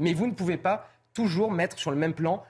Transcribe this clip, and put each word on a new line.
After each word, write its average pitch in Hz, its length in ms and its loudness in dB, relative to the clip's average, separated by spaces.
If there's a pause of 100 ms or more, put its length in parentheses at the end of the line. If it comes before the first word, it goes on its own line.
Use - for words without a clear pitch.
Mais 165 120 2
vous 180 140 2
ne 240 60 -2
pouvez 175 240 -2
pas 196 340 -2 (240)
toujours 208 380 2
mettre 175 260 0
sur 147 140 -2
le 139 40 0
même 160 160 2
plan 160 380 -2